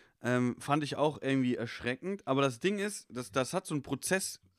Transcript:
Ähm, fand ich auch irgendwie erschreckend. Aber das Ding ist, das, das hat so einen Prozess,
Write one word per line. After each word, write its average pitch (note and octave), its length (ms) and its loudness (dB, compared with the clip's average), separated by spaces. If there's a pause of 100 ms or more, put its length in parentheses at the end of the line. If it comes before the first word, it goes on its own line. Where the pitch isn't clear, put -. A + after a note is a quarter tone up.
(240)
Ähm, B2 360 2
fand D3 240 2
ich C3+ 140 -4
auch C#3 240 2
irgendwie C3 340 2
erschreckend. B2+ 720 -4
Aber C3+ 140 4
das B2 180 2
Ding G3+ 180 0
ist, G3+ 320 -6
das, B2 220 -8
das C3 220 0
hat F3+ 120 -2
so - 80 -6
einen C#3+ 80 0
Prozess, - 580 -2 (200)